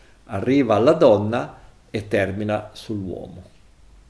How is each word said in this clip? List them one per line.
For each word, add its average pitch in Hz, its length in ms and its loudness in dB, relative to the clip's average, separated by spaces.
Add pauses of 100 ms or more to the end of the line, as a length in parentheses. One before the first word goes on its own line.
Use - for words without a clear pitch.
(260)
arriva 117 500 0
alla 123 180 6
donna 123 680 2 (300)
e 104 180 -8
termina 104 680 -4
sull'uomo, 95 680 -12 (680)